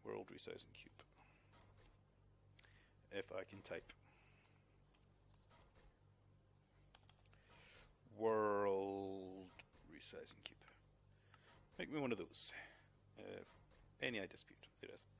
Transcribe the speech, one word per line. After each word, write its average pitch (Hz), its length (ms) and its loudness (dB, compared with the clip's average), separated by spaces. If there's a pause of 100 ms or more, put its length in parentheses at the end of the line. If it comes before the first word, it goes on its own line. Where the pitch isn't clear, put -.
World 98 300 -4
resizing - 400 -6
cube. - 300 -18 (2000)
If 98 200 -4
I 92 160 -2
can 101 140 -12
type. - 320 -6 (4000)
World 98 1300 6 (480)
resizing - 500 -8
cube. - 140 -8 (1200)
Make 92 160 -2
me 151 80 2
one 127 100 4
of 107 60 4
those. - 340 0 (680)
Uh, 98 240 -8 (580)
any 127 180 4
I 95 60 0
dispute. - 320 -12 (240)
There - 80 -8
it - 60 -10
is. - 80 -14 (160)